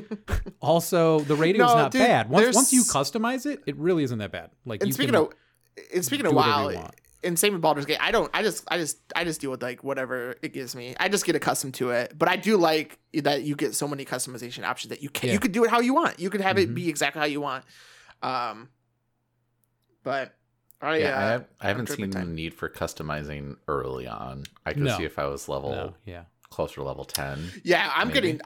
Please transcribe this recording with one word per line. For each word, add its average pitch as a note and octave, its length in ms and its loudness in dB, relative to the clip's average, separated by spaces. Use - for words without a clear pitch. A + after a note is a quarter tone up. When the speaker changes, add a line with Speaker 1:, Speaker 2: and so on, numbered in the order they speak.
Speaker 1:
<laughs> - 340 -4
Speaker 2:
also E3 600 4
the D3 160 2
radio's F3+ 320 6
Speaker 1:
No, A#3+ 80 8
Speaker 2:
not - 160 4
Speaker 1:
dude, C4 80 2
Speaker 2:
bad. D3+ 280 6
Once, F#3 160 6
Speaker 1:
there's B3+ 120 6
Speaker 2:
once C#4 160 4
you B3+ 100 8
customize A#3 640 0
it, D4 200 -6
it C#3+ 100 -4
really D#3+ 260 2
isn't A#2+ 160 -2
that G2+ 140 -6
bad. E2+ 180 -10
Like, A2 180 -6
Speaker 1:
And G3+ 60 2
Speaker 2:
you C3 60 0
Speaker 1:
speaking B3+ 200 2
Speaker 2:
can E3 120 6
Speaker 1:
of, - 60 -8
and F3+ 100 0
speaking C#4 220 0
of D#3 60 4
Speaker 2:
do C#3 40 6
whatever D3 280 4
Speaker 1:
WoW, D3 60 -2
Speaker 2:
you - 80 -4
want. - 160 -14
Speaker 1:
and F3 140 -2
same G#3 160 4
with E3+ 80 -4
Baldur's D3 240 2
Gate, D3+ 140 0
I E3 120 0
don't, F#3 220 2
I F3+ 80 0
just, G3+ 260 -2
I E3 100 0
just, D#3 200 -4
I F3 80 0
just D#3+ 160 -4
deal C#3 100 -4
with, B2+ 120 -6
like, B2 200 -8
whatever B2+ 600 -6
it C#3+ 100 -8
gives C3+ 240 -10
me. B2 240 -12
I F#3+ 80 2
just G3 180 0
get E3 100 4
accustomed C3 380 0
to B2+ 160 -2
it. A#2+ 280 0
But E3+ 100 4
I F#3 80 4
do G#3 220 2
like D#3+ 400 2
that C#3+ 280 2
you D3 140 -2
get C3+ 180 -2
so D3 140 -2
many C#3 160 -8
customization B2 600 -8
options - 260 -4
that A#2+ 120 -10
you C#3 60 -8
can, - 200 -4
Speaker 2:
Yeah. A#2 60 2
Speaker 1:
you G3+ 60 2
could F#3+ 120 0
do A3+ 120 2
it A3 60 4
how A#3 100 4
you B3 140 4
want. D#4+ 260 0
You F#3+ 100 -2
could G3 120 -2
have F#3+ 140 2
Speaker 2:
Mm-hmm. E3+ 160 2
Speaker 1:
it - 20 -4
be F3 140 -4
exactly D3+ 320 -2
how D3+ 60 2
you D3 140 -2
want. C3 240 -6
Um, A#2+ 460 -4
but C3+ 320 -6
I, D#3 180 0
Speaker 3:
Yeah, D3 180 0
Speaker 1:
uh, - 20 0
Speaker 3:
I C3+ 120 0
have, B2 120 -2
I - 20 -16
Speaker 1:
I'm G2 40 -2
Speaker 3:
haven't G2+ 120 0
Speaker 1:
enjoying C#3+ 60 -6
Speaker 3:
seen - 40 -6
Speaker 1:
my F#2+ 100 -4
Speaker 3:
the F2+ 60 -4
Speaker 1:
time. E2 80 -6
Speaker 3:
need D#2+ 200 -6
for E2 140 -6
customizing D2+ 880 -6
early C2 380 -4
on. B1 380 -10
I D#2+ 60 -2
could C#3+ 100 -2
Speaker 2:
No. B2 140 0
Speaker 3:
see F2 80 -2
if - 140 -8
I C#2+ 80 -2
was C#2 220 -8
level C#2 220 -4
Speaker 2:
No, E2+ 240 -6
yeah. E2+ 200 -14
Speaker 3:
closer - 260 -6
to C#2+ 80 -6
level C#2 200 -8
ten. C#2+ 460 -8
Speaker 1:
Yeah, E3+ 300 2
I'm F#3+ 140 2
Speaker 3:
maybe. C4+ 120 0
Speaker 1:
getting, D#3+ 260 0